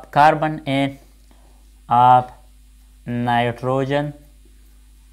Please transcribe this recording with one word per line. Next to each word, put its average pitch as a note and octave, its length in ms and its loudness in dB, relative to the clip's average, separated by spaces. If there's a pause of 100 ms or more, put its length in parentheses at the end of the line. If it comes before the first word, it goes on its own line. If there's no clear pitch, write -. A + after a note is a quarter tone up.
(160)
carbon D#3 360 2
and C#3 360 -4 (1040)
of B2 300 6 (840)
nitrogen B2+ 1040 -4 (1000)